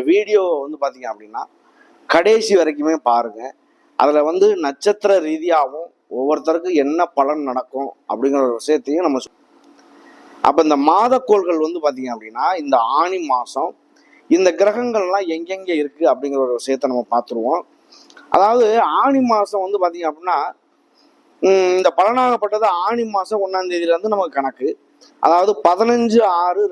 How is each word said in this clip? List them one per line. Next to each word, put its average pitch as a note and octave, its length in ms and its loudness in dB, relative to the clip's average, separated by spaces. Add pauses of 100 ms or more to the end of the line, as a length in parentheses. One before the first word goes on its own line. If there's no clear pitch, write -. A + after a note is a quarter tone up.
(120)
வீடியோ G#3 300 2 (220)
வந்து D3+ 200 -12
பாத்தீங்க B2+ 280 -6
அப்படின்னா, G#2+ 300 -14 (720)
கடைசி G3+ 460 4
வரைக்குமே D#3 360 0 (140)
பாருங்க. A#2 320 0 (600)
அதுல D3 280 4
வந்து F#3+ 180 2 (180)
நட்சத்திர G3 520 0 (120)
ரீதியாகவும் D#3 600 -2 (300)
ஒவ்வொருத்தருக்கும் D#3 640 -2
என்ன D#3 180 -2 (160)
பலன் D3 320 0
நடக்கும் B2+ 400 -6 (220)
அப்படிங்கிற C3+ 360 0
ஒரு A#2 120 -2
விஷயத்தையும் D3+ 480 -2
நம்ம C3+ 180 -2
சொ-, - 100 -20 (1120)
அப்ப D3 200 4
இந்த D3 100 4 (140)
மாதக்கோள்கள் G3+ 720 2
வந்து E3 200 -6
பாத்தீங்க C3 300 -4
அப்படின்னா, A2 300 -6 (180)
இந்த C3+ 140 2 (240)
ஆணி F#3 180 -2 (140)
மாசம் C3 360 -4 (680)
இந்த F#3 120 4 (120)
கிரகங்கள்லாம் G#3 760 0
எங்கெங்க F3+ 360 -8 (100)
இருக்கு D3 300 -6
அப்படிங்கிற C#3 360 -2
ஒரு B2 120 -2
விஷயத்த C3+ 340 -2
நம்ம B2 200 -2
பார்த்துருவோம். A#2+ 480 -2 (760)
அதாவது A3 300 4 (380)
ஆணி C4+ 180 2 (120)
மாசம் G3+ 320 -2
வந்து G3 180 -2
பாத்தீங்க E3+ 280 -2
அப்படின்னா, E3 280 -4 (1080)
உம், F#3+ 300 4
இந்த F#3 120 2 (100)
பலனாகப்பட்டது A3 680 0 (200)
ஆணி A#3 160 -2 (120)
மாசம் G3 300 -2
ஒண்ணாம் F#3 260 -4
தேதியில E3+ 240 0
இருந்து G#3 200 -2
நமக்கு F3 240 -2
கணக்கு. C3+ 280 -4 (580)
அதாவது F3+ 260 0 (160)
பதினஞ்சு A3+ 520 0 (240)
ஆறு F3+ 180 -2 (100)